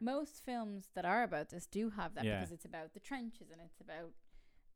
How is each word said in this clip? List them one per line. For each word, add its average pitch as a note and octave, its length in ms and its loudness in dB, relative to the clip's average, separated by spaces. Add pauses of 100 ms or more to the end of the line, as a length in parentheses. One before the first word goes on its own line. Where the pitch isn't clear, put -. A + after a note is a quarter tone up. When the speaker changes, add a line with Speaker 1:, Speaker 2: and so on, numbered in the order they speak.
Speaker 1:
Most C#4 440 0
films G#3 500 -4
that F3+ 100 0
are G#3 200 8
about D3+ 260 2
this F3 160 -6
do A3 240 2
have G3+ 240 0
that C3 100 2
Speaker 2:
Yeah. G#2 140 6
Speaker 1:
because E3+ 140 0
it's E3 120 -10
about D#3+ 300 -6
the G#3 60 -12
trenches A#3 500 -4
and E3 100 -14
it's E3 200 -16
about E3 340 -6 (600)